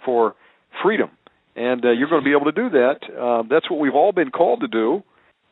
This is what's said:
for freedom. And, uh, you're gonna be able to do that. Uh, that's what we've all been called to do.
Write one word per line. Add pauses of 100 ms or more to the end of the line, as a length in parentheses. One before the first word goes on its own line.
for (480)
freedom. (460)
And,
uh,
you're
gonna
be
able
to
do
that. (180)
Uh,
that's
what
we've
all
been
called
to
do. (500)